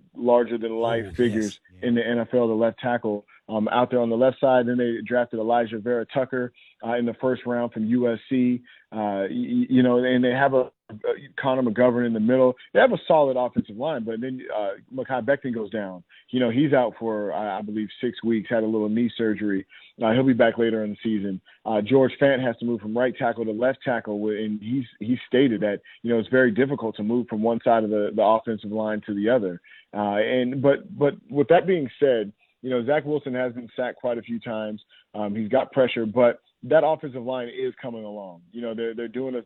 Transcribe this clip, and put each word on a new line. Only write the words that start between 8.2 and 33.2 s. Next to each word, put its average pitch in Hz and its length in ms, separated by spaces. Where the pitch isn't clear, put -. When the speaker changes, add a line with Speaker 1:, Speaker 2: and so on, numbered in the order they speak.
Speaker 1:
C. 123 360
Uh, 101 380
y-, - 0
y-, 123 400
you 127 140
know, 123 200
and 127 200
they 123 80
have 135 220
a, 127 180
uh, 113 220
Connor 131 220
McGovern 123 460
in 117 60
the 110 60
middle. 123 360
They 165 60
have 247 140
a 165 140
solid 143 300
offensive 117 400
line, 135 260
but 113 180
then, 131 200
uh, 101 160
Mekhi 127 300
Becton 135 300
goes 110 160
down. 95 340
You 127 80
know, 123 100
he's 135 240
out 123 240
for, 107 340
I, 98 280
I - 20
believe, 104 280
six 120 220
weeks, 110 260
had 113 140
a 110 40
little 107 220
knee 113 260
surgery. 104 520
Uh, 113 120
he'll 131 100
be 131 100
back 113 240
later 113 260
in 104 80
the 101 120
season. 98 380
Uh, 110 180
George 127 380
Fant 135 240
has 120 140
to 117 80
move 117 160
from 107 160
right 127 180
tackle 117 300
to 110 60
left 123 320
tackle, 113 340
wi-, 107 260
and 107 180
he's, 123 240
he's 123 280
stated 123 340
that, 101 200
you 117 100
know, 117 60
it's 110 120
very 127 220
difficult 117 440
to 107 80
move 117 240
from 107 160
one 117 200
side 117 200
of 104 80
the, 104 240
the 107 80
offensive 110 480
line 107 340
to 107 80
the 101 160
other. 98 320
Uh, 104 220
and, 123 420
but, - 380
but 143 160
with 135 200
that 165 180
being 170 200
said, 113 320
you 127 80
know, 123 120
Zach 143 220
Wilson 143 300